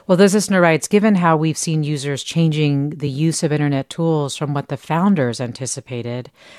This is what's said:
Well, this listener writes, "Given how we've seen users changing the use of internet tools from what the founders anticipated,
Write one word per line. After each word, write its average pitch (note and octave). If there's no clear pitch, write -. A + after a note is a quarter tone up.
Well, F3+
this G3
listener G3
writes, D#3+
"Given G#3
how E3+
we've D#3
seen D#3
users C#3+
changing D3
the D3
use D3+
of D#3
internet C#3+
tools D#3
from D3
what C#3
the C#3+
founders D#3+
anticipated, B2